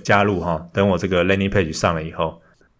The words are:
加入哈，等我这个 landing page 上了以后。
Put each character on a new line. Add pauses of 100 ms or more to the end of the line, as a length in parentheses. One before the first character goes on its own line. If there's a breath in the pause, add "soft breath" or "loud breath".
加
入
哈，
等
我
这
个
landing
page
上
了
以
后。 (380 soft breath)